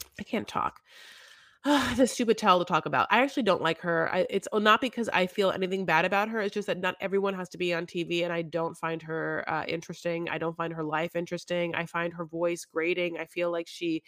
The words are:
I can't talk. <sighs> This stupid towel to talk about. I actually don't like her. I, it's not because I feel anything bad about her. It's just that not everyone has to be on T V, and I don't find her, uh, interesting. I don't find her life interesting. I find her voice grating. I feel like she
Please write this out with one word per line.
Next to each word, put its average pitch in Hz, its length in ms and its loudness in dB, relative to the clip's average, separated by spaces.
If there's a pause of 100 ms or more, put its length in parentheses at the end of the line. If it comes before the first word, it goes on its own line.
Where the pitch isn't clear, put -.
(200)
I 202 40 -10
can't - 240 -4
talk. - 380 -4
<sighs> - 1120 -4
This 247 160 4
stupid 233 260 2
towel 185 220 6
to 175 60 0
talk 160 200 2
about. 139 240 2
I 220 120 6
actually 277 220 0
don't 196 180 4
like 160 180 0
her. 165 340 0
I, 185 160 2
it's 196 220 -4
not 214 300 6
because 233 260 -2
I 185 200 2
feel 190 220 0
anything 190 360 -2
bad 165 180 4
about 196 240 2
her. 226 140 -4
It's 202 120 -4
just 208 140 -4
that 180 120 -2
not 185 200 -2
everyone 196 360 0
has 180 140 -8
to - 80 -12
be 175 160 0
on 170 120 -2
T 170 180 -4
V, 170 200 0
and 175 100 -2
I 170 80 0
don't 165 340 -4
find 160 280 -2
her, 156 440 -4
uh, 156 180 -2
interesting. 170 600 -4
I 156 100 -2
don't 165 200 -4
find 165 160 -4
her 165 100 -4
life 156 320 -2
interesting. 175 580 -2
I 165 120 -2
find 170 260 -2
her 170 140 -8
voice 170 400 -2
grating. 170 520 -2
I 156 100 -6
feel 175 220 -2
like 170 200 -4
she 165 380 -4